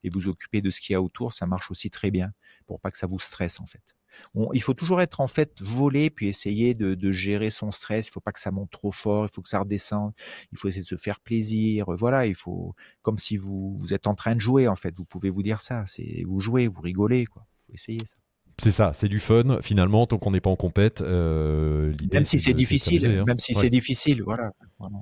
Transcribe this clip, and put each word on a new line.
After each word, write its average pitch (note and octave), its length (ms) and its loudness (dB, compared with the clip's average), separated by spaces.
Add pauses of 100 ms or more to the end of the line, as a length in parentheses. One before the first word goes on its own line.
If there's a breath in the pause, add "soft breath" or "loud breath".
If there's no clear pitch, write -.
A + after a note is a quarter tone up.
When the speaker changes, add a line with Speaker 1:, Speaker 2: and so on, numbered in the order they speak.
Speaker 1:
et F#2+ 80 -4
vous F#2+ 160 -2
occuper G2+ 340 -4
de G2 80 0
ce - 100 -6
qu'il - 140 -6
y - 20 0
a F#2 60 2
autour, A#2 300 -4
ça - 160 -6
marche F2+ 240 -4
aussi - 180 -8
très - 220 -2
bien F#2+ 200 -2 (360 soft breath)
pour F2+ 120 -12
pas F#2+ 120 -6
que - 80 -18
ça F#2 80 -6
vous F#2 100 -6
stresse - 420 -8
en - 60 -14
fait. - 160 -20 (540 loud breath)
On, A2 180 -2
il B2+ 80 0
faut C3 140 0
toujours F3 260 0
être - 180 -2
en C#3 60 2
fait D3 360 -2
volé C#3 500 2
puis G#2+ 160 -4
essayer G#2+ 480 0
de, G2 180 0
de F#2+ 180 0
gérer G2+ 380 0
son G#2+ 220 -6
stress, A2 380 -6
il - 20 -18
faut - 80 -12
pas - 140 -6
que - 60 -12
ça G2+ 120 -6
monte G2 180 -6
trop - 220 -6
fort, G#2+ 340 0
il - 80 -8
faut F#2+ 80 -12
que - 80 -16
ça G2 120 0
redescende, G#2 500 -4 (400 loud breath)
il - 80 -16
faut - 80 -4
essayer F#2+ 160 -4
de - 40 -12
se F2+ 100 -6
faire - 220 -6
plaisir, A2 720 0
euh, F2 40 -2
voilà, A#2+ 320 2
il F#2 80 -2
faut, F2+ 400 -10 (260 loud breath)
comme A2 160 -2
si - 180 -4
vous, G2 420 -6
vous F#2+ 180 -4
êtes - 100 -4
en G#2 80 2
train A2+ 220 0
de A2 60 0
jouer B2 260 4
en G2 80 2
fait, - 200 -6
vous F#2 100 -12
pouvez F#2+ 260 -4
vous F#2+ 100 -2
dire G#2 180 -2
ça, A2+ 280 -6
c'est, - 400 -10
vous F#2+ 120 -2
jouez, A#2 280 2
vous F2 140 -6
rigolez G#2 440 2
quoi, - 220 -20 (180)
faut - 80 -20
essayer A2+ 320 -10
ça. - 120 -20 (400)
Speaker 2:
C'est G#2+ 140 4
ça, F#2 220 4
c'est G#2 160 0
du G2+ 100 0
fun A#2 420 4
finalement, G#2 460 4
tant A2 100 0
qu'on G2 140 0
n'est F#2 80 4
pas F#2+ 100 0
en F#2 60 4
compète, G2+ 460 2
euh, D#2 1000 2
l'idée, - 160 -2
Speaker 1:
Même C#3+ 80 6
si - 160 4
Speaker 2:
c'est - 60 2
Speaker 1:
c'est B2+ 80 4
Speaker 2:
de, - 0 -
c'est - 0 -
de A#2+ 40 4
Speaker 1:
difficile, C#3+ 440 4
Speaker 2:
s'amuser, A2 180 4
hein. G#2 80 2
Speaker 1:
même A#2+ 100 2
si - 160 -4
Speaker 2:
Ouais. G#2 60 4
Speaker 1:
c'est A#2 100 6
difficile, B2+ 540 2
voilà, A2 300 -4 (260)
voilà. G#2 220 -10